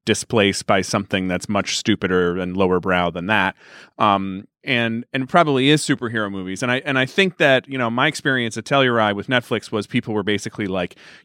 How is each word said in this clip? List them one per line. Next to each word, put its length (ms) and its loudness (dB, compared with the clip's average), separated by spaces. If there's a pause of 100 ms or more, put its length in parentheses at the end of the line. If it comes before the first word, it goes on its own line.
displaced 600 0
by 160 2
something 460 -2
that's 220 -4
much 280 -2
stupider 600 0
and 180 -6
lower 240 2
brow 300 2
than 180 -6
that. 280 2 (420)
Um, 500 0 (180)
and, 460 -2
and 160 -4
probably 420 4
is 120 4
superhero 500 -6
movies. 320 -8
And 80 -2
I, 140 0
and 120 -2
I 80 2
think 320 -2
that, 300 4
you 100 -8
know, 120 -2
my 180 0
experience 500 -2
at 60 -8
Telluride 520 2
with 120 -8
Netflix 460 -2
was 140 -4
people 260 -4
were 100 0
basically 440 -4
like, 280 -4 (300)